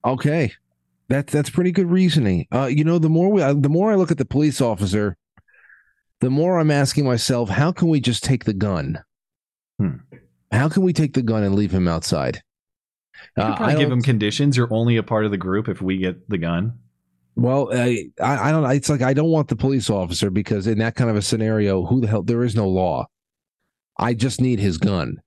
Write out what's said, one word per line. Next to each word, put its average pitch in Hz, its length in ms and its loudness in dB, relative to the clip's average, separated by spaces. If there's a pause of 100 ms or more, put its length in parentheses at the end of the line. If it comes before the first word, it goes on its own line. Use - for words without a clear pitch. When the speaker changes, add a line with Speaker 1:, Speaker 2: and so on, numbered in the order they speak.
Speaker 1:
Okay. 135 480 0 (560)
That's, 135 240 -2
that's 147 180 0
pretty 180 200 0
good 175 200 0
reasoning. 151 600 2
Uh, 131 140 0
you 143 180 0
know, 170 160 2
the 160 120 2
more 175 200 2
we, 196 120 2
uh, 139 100 2
the 143 160 2
more 190 240 2
I - 20 2
look 180 160 2
at 156 60 0
the 131 80 -2
police 143 380 0
officer, 104 560 -2 (1000)
the 127 100 0
more 170 280 0
I'm 156 120 2
asking 143 340 2
myself, 120 460 0
how 147 220 2
can 180 160 0
we 151 120 2
just 120 240 -2
take 131 200 0
the 110 100 0
gun? 87 480 -2 (760)
Speaker 2:
Hmm. 147 180 -2 (540)
Speaker 1:
How 127 200 0
can 190 120 0
we 180 120 2
take 151 180 0
the 131 100 0
gun 110 200 0
and 98 120 2
leave 101 180 2
him 92 160 2
outside? 80 540 -2 (920)
Speaker 2:
You - 60 -2
could 110 100 -2
Speaker 1:
Uh, - 40 -4
Speaker 2:
probably 208 180 0
Speaker 1:
I 156 40 2
Speaker 2:
give 139 120 2
Speaker 1:
don't 127 80 0
Speaker 2:
him 117 40 0
conditions. 123 540 0
You're 117 160 0
only 117 240 2
a 107 60 0
part 107 240 0
of 104 40 0
the 101 60 -2
group 95 320 -2
if 92 140 -6
we 95 160 -2
get 92 320 -6
the 101 80 -2
gun. 85 400 -4 (580)
Speaker 1:
Well, 123 360 0
I, 120 340 -2 (140)
I, 127 280 0
I - 20 2
don't, 156 200 0
it's 139 180 0
like, 139 140 0
I 131 100 2
don't 151 180 0
want 156 180 0
the 117 80 -2
police 123 340 0
officer, 92 400 -2
because 101 360 -2
in 110 120 0
that 110 160 0
kind 120 160 0
of 107 60 0
a 101 60 0
scenario, 107 600 0
who 123 160 0
the 117 60 0
hell, 104 160 0
there 117 220 0
is 110 120 -2
no 104 100 0
law. 92 400 0 (920)
I 120 160 0
just 117 260 -2
need 123 180 2
his 95 200 0
gun. 85 480 -2